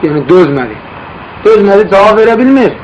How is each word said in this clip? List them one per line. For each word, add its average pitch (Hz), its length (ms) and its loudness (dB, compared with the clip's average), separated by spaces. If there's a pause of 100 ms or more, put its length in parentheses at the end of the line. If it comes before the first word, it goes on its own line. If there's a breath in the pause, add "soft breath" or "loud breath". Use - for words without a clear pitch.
yəni, 151 260 -2
dözmədi. 139 460 0 (680)
Dözmədi, 208 460 4
cavab 202 280 2
verə 226 180 2
bilmir. 254 340 2 (120)